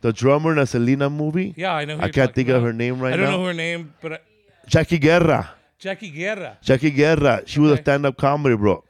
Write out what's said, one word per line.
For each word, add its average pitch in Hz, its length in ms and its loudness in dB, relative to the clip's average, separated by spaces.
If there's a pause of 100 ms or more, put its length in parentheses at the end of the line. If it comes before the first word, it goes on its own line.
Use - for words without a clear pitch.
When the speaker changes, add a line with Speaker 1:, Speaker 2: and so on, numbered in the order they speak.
Speaker 1:
The 117 120 -2
drummer 147 380 0
in 160 80 -2
the 135 80 2
Selena 135 440 0
movie. 156 460 -4
Speaker 2:
Yeah, 175 180 -6
I 151 100 -6
know 151 120 -10
who 151 60 -6
Speaker 1:
I - 40 -2
Speaker 2:
you're 156 60 -6
Speaker 1:
can't 131 180 2
Speaker 2:
talking - 40 -16
Speaker 1:
think 127 160 0
of 127 60 2
Speaker 2:
about. 120 100 2
Speaker 1:
her 117 60 -2
name 123 280 -4
right 127 140 -4
Speaker 2:
I - 20 -2
don't - 100 0
Speaker 1:
now. 143 120 0
Speaker 2:
know 180 60 -4
her 180 100 -6
name, 165 460 -8
but 160 140 -12
I 160 40 -16 (480)
Speaker 1:
Jackie 160 320 2
Guerra. 156 520 2 (280)
Speaker 2:
Jackie 190 320 -12
Guerra. 165 520 -10
Speaker 1:
Jackie 131 300 2
Guerra. 143 540 2
She - 120 -4
was 151 120 6
a 143 40 6
Speaker 2:
Okay. 151 80 0
Speaker 1:
stand-up 143 340 0
comedy, 143 400 2
bro. 101 340 0